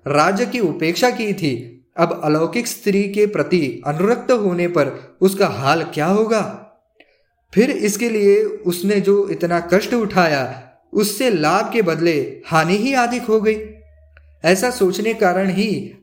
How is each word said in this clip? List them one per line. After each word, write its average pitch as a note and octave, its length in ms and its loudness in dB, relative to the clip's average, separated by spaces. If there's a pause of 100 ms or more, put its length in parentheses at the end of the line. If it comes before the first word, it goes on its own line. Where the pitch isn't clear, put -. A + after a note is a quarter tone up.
राज्य E3+ 380 2
की B3 140 -4
उपेक्षा E3+ 500 0
की A3 240 -2
थी, B2+ 420 -6 (220)
अब E3 260 0
अलौकिक E3 440 -2
स्त्री G3 360 -2
के G3+ 220 0
प्रति E3+ 600 -2
अनुरक्त G3+ 460 0
होने F3+ 360 0
पर C#3+ 540 -4
उसका F#3+ 260 2
हाल C#3+ 360 0
क्या D3+ 220 -4
होगा। G#3 600 0 (880)
फिर A3 160 4
इसके G#3 400 -2
लिए G#3 340 4
उसने G3 580 -2
जो G3 280 2
इतना E3+ 300 -2
कष्ट G3 340 0
उठाया, E3 680 0 (300)
उससे A3 360 0
लाभ F#3 440 0
के A#3 80 2
बदले D#3+ 640 0
हानि E3 320 2
ही C4 160 0
अधिक A#3+ 300 0
हो A3 180 2
गई। G#3+ 160 0 (880)
ऐसा G3 240 2
सोचने G#3+ 440 0
कारण F#3+ 360 0
ही F3+ 540 -2